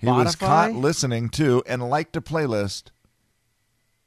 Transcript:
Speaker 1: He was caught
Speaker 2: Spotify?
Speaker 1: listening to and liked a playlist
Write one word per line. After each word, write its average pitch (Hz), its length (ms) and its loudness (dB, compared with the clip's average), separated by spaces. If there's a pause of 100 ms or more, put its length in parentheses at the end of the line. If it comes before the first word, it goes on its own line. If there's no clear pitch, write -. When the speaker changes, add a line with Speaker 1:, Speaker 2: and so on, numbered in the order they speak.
Speaker 1:
He 113 80 -2
was 143 280 2
caught 175 340 2
Speaker 2:
Spotify? 220 100 -6
Speaker 1:
listening 127 500 0
to 127 360 2
and 123 240 -6
liked 156 260 -4
a 160 40 -4
playlist 117 640 -4 (1200)